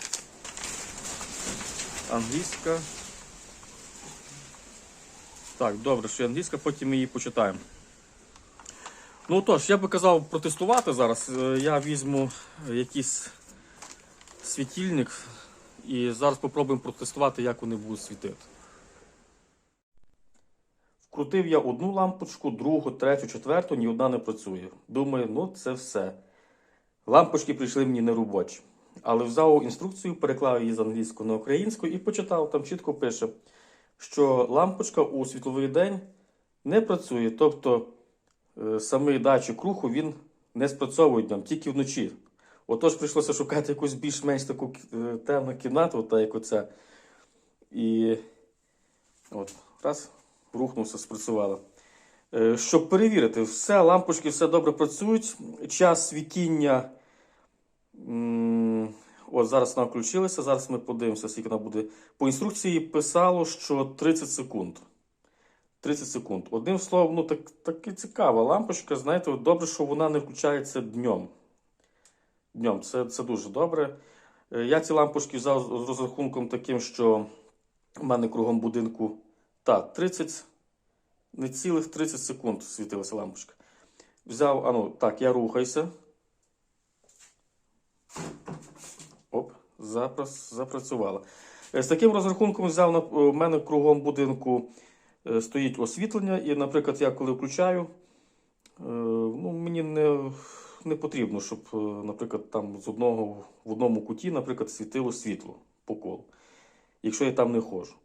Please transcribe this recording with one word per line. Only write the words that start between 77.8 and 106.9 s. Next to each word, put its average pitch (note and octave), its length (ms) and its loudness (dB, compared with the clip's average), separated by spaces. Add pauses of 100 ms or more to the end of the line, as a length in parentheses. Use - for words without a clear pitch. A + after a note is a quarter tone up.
в - 80 -8
мене A#2+ 240 2
кругом A#2 320 0
будинку, A2+ 580 -4 (440)
так, G2+ 300 2
тридцять, E3 520 -4 (880)
не C3 160 -6
цілих D#3+ 380 -2
тридцять - 360 -6
секунд A#2 400 -6
світилася G#2 540 -8
лампочка. G2 380 -12 (720)
Взяв, C3+ 400 2
а B2+ 60 4
ну, A2 180 0
так, - 320 -2
я B2+ 100 4
рухаюся. B2+ 560 0 (3500)
Оп, B2+ 220 -4 (260)
запрас-, B2 760 -6
запрацювала. B2 640 -4 (540)
Е, C3+ 80 2
з C3 40 -4
таким G#3 260 6
розрахунком F#3+ 540 2
взяв, E3+ 260 6
на, E3 60 4
в D3 360 6
мене D#3+ 260 2
кругом D3 400 6
будинку, C3 680 0 (560)
е, A2+ 160 0
стоїть C3+ 360 -2
освітлення, F#3+ 600 -2
і, D3 160 -2
наприклад, C#3+ 460 0
я C3+ 100 4
коли C3 220 -2
включаю, F3 500 0
е, D#3+ 40 -8 (960)
ну, A#2 680 -2
мені E3+ 300 -4
не, D3+ 480 2 (540)
не D#3 120 -2
потрібно, A2+ 440 -4
щоб, - 340 -12
е, - 20 -6
наприклад, G#2 760 -6
там G2+ 300 -6
з - 80 -12
одного, A2 560 -2 (200)
в A2 80 -8
одному A2+ 300 2
куті, F3 280 -6
наприклад, B2+ 400 -4
світило A#2+ 420 -4
світло - 420 -8 (300)
по A2 100 -8
колу, - 300 -10 (760)